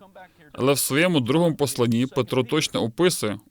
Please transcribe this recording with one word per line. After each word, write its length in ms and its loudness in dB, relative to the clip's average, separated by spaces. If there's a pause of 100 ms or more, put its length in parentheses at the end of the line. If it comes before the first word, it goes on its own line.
(520)
Але 220 2
в 40 2
своєму 420 2
другому 360 2
посланні 500 0
Петро 380 -2
точно 400 -2
описує, 560 -2 (120)